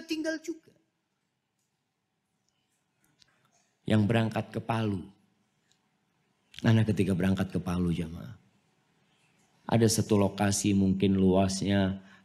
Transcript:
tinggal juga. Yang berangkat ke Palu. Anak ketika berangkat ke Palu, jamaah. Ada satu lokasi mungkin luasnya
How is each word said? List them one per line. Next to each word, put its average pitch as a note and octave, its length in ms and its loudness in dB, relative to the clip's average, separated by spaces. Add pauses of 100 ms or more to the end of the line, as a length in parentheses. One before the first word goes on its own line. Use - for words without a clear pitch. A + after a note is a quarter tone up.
tinggal D#4 320 -6
juga. D#4+ 240 -14 (3250)
Yang G#2+ 240 2
berangkat A2+ 400 -2
ke - 80 -12
Palu. A2 400 -4 (1700)
Anak A2 240 4
ketika F#2+ 240 0
berangkat F#2 400 -2
ke E2+ 80 -4
Palu, F2 320 -2
jamaah. E2 400 -10 (1300)
Ada A2+ 240 4
satu G#2 320 2
lokasi G2+ 560 0
mungkin G2 400 2
luasnya F#2+ 800 2 (280)